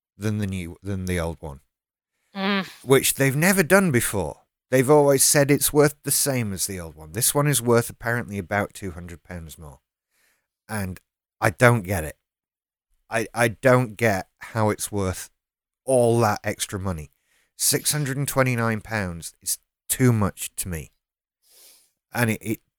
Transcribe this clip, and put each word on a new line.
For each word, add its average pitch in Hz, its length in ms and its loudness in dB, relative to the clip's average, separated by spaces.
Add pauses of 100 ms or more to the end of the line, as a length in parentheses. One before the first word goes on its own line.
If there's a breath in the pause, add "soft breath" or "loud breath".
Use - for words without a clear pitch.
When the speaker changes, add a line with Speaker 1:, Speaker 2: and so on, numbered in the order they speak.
(180)
Speaker 1:
than 104 220 -4
the 101 80 -2
new, 90 360 -8
than 95 220 -6
the 90 160 -2
old 82 180 -6
one. 71 220 -14 (720)
Speaker 2:
Mm. 196 320 -2 (160)
Speaker 1:
Which 127 300 4
they've 135 220 0
never 185 280 4
done 185 280 4
before. 104 500 -2 (300)
They've 127 180 4
always 143 340 6
said 143 260 4
it's - 240 2
worth 147 300 4
the 143 80 -6
same 123 420 -2
as 90 140 -6
the 95 120 -8
old 82 160 -12
one. 78 180 -18
This 107 200 0
one 147 140 2
is 135 120 2
worth 117 300 2
apparently 117 480 -6
about 101 380 -4
two 95 160 -10
hundred 85 320 -16
pounds 82 340 -14
more. 73 220 -20 (880)
And 95 320 -6 (420)
I 113 80 2
don't 120 320 4
get 90 220 -2
it. 73 140 -12 (920)
I, 113 240 -4
I 120 140 2
don't 127 500 2
get 107 300 0 (100)
how 107 320 -2
it's - 220 -4
worth 95 400 -4 (540)
all 120 340 4
that 104 240 2
extra 104 360 -6
money. 87 300 -6 (480)
Six - 340 -2
hundred 135 260 -4
and 139 100 -2
twenty-nine 117 540 0
pounds 90 600 -6
is - 160 -6 (300)
too 127 260 4
much - 440 -2
to - 120 -8
me. 80 220 -10 (1200 soft breath)
And 117 160 0
it, 107 120 -2
it 110 180 -6 (200)